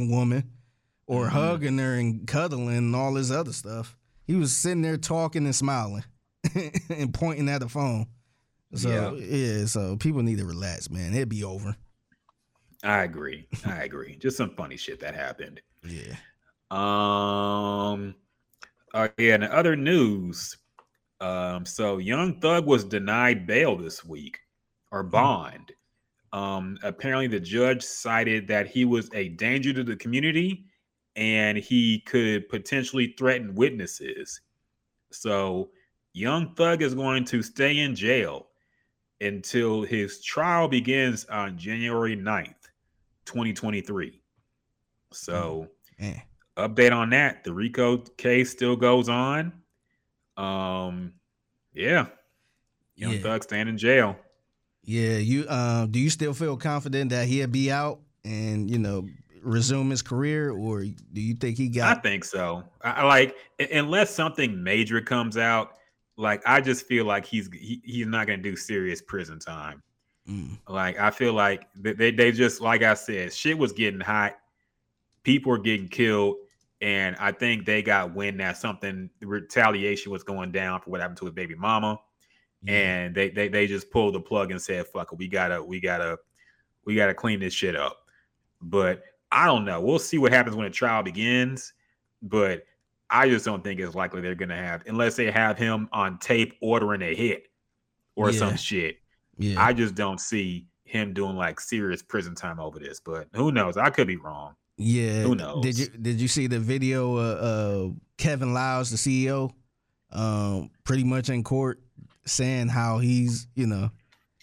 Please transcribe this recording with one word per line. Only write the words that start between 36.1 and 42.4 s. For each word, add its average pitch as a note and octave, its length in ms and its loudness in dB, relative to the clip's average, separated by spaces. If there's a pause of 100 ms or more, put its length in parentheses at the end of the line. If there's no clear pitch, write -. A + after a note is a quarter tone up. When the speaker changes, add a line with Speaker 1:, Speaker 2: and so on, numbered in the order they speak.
Speaker 2:
Young D3+ 420 -2
Thug E3+ 260 4
is C3+ 120 2
going C3 320 0
to A#2+ 160 0
stay C#3 380 2
in C#3 160 0
jail G2 520 0 (760)
until A2 640 0
his G2+ 380 -4
trial E3+ 460 2
begins B2+ 580 2
on G2+ 320 -6
January A2+ 580 -2
ninth, G2 540 -4 (560)